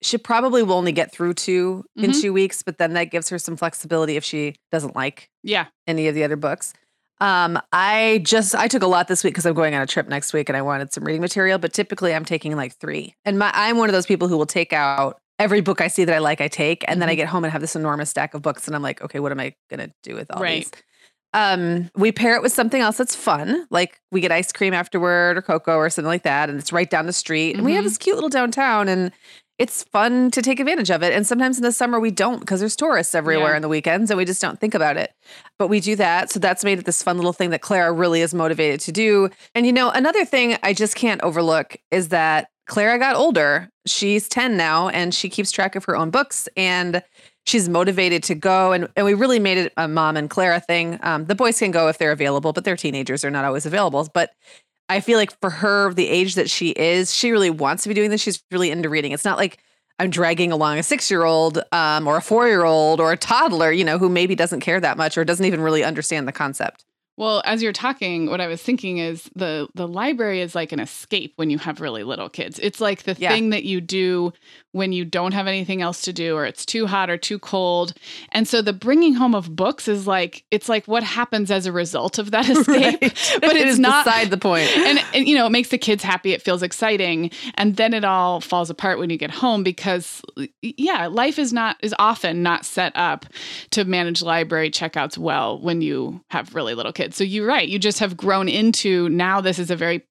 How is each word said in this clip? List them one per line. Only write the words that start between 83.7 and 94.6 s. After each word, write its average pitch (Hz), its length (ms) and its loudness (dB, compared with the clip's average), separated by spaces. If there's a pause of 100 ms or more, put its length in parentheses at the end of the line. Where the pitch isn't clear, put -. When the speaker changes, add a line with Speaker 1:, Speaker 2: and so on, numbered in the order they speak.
Speaker 1:
is 247 80 4
Speaker 2:
not 269 260 6
Speaker 1:
beside 226 260 2
the 196 60 2
point. 170 400 2
Speaker 2:
And, 294 260 4 (120)
and, 262 120 2
you 294 80 6
know, 240 120 6
it 220 60 0
makes 240 180 2
the 247 80 0
kids 214 260 0
happy. 190 300 0
It - 80 -4
feels 180 200 0
exciting. 180 680 -2 (240)
And 202 220 2
then 226 180 2
it 214 100 -2
all 180 380 0
falls 175 260 -2
apart 180 300 -2
when 175 100 -4
you 165 80 -2
get 151 140 -6
home 226 320 0
because, 180 580 -4 (160)
y-, 139 140 -8 (100)
yeah, 240 460 -2
life 240 320 0
is 269 120 -2
not, 226 300 -2
is 208 180 -4
often 190 440 2
not 175 240 0
set 180 280 -2
up 160 300 -2 (460)
to 202 160 0
manage 175 340 0
library 165 500 0